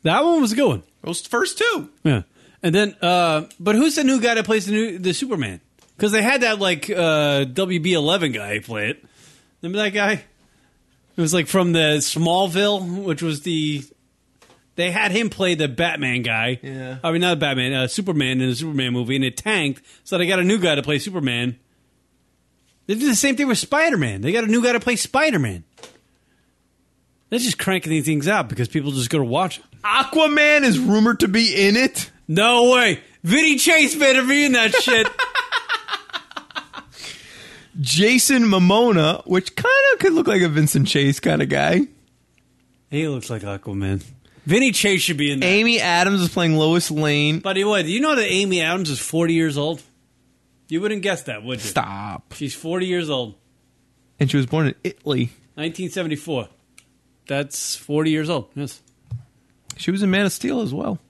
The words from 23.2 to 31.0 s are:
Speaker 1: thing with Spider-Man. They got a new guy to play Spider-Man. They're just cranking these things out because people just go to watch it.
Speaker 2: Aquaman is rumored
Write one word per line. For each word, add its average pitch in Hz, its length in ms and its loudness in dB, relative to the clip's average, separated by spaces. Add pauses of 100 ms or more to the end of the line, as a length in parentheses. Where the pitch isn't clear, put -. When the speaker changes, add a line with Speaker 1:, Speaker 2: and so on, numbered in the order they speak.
Speaker 1:
thing 285 120 0
with 226 100 0
Spider-Man. 185 640 0
They 135 100 -2
got 226 140 0
a - 20 -2
new 226 160 2
guy 247 100 2
to 233 60 0
play 247 180 -2
Spider-Man. 165 680 0 (1700)
They're 240 100 -2
just 240 180 -2
cranking 185 340 -2
these 151 140 0
things 151 220 0
out 190 220 0
because 120 180 -4
people 143 240 -4
just 127 180 -2
go 165 100 0
to 139 40 2
watch 143 360 -2
it. - 60 -20 (180)
Speaker 2:
Aquaman 294 800 4
is 202 160 4
rumored 214 420 4